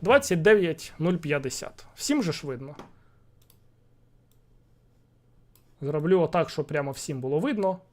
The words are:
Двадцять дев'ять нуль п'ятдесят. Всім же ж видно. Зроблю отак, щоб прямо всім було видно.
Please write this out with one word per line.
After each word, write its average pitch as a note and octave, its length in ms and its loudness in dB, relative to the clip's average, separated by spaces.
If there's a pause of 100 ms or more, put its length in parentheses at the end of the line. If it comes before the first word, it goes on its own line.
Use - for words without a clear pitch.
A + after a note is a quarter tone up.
Двадцять F#3 420 4
дев'ять G3 560 4
нуль F3 180 0
п'ятдесят. C#3+ 800 -6
Всім C#4+ 280 0
же E3 100 -2
ж D3+ 140 -10
видно. C#3 300 -10 (3000)
Зроблю D#3 400 2
отак, D#3+ 300 0
щоб D3 160 -6
прямо C#3+ 240 -4
всім C3+ 300 -8
було C3+ 180 -2
видно. F#3+ 400 0 (140)